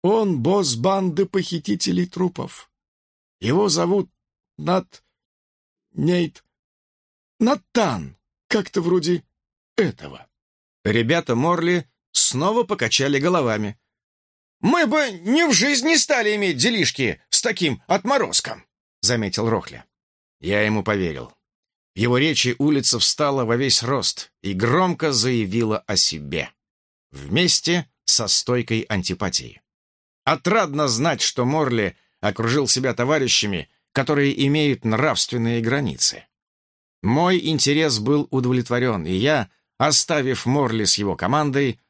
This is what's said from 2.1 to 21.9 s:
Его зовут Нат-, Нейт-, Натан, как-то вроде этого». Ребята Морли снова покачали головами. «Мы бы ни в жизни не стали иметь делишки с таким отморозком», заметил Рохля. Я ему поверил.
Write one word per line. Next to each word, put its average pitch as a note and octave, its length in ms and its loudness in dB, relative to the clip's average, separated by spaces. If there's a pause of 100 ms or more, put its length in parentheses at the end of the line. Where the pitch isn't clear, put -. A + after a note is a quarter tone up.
Его F3 280 2
зовут F3 400 0 (480)
Нат-, F3+ 460 -4 (960)
Нейт-, F3 480 -2 (960)
Натан, F3 760 0 (320)
как-то F#3 340 -2
вроде F3 420 0 (520)
этого». B2 520 -4 (560)
Ребята A#2 500 0
Морли E3+ 560 0 (220)
снова G3+ 500 2
покачали C#3+ 560 0
головами. A#2+ 600 0 (840)
«Мы D#4 260 4
бы C#4 240 0
ни G3+ 320 0
в D4+ 100 4
жизни C4 380 2
не E4 80 4
стали G#3+ 380 2
иметь F#3 220 0
делишки C#3+ 640 0 (100)
с - 120 2
таким E3 440 -2
отморозком», F#3+ 760 -2 (360)
заметил A2+ 480 -2
Рохля. - 380 -4 (540)
Я G2+ 220 0
ему G#2+ 220 0
поверил. F2 480 -4 (600)